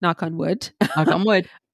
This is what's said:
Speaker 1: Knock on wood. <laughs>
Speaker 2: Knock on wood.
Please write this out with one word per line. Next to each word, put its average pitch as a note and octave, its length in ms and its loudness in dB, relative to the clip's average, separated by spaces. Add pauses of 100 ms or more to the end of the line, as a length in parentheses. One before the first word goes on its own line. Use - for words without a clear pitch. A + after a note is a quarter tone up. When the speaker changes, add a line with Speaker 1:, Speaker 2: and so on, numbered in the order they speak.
Speaker 1:
Knock E3+ 220 -2
on E3 160 -6
wood. E3 320 -4 (100)
<laughs> - 160 0
Speaker 2:
Knock D#3 120 2
on F#3+ 160 2
wood. G3 240 2 (260)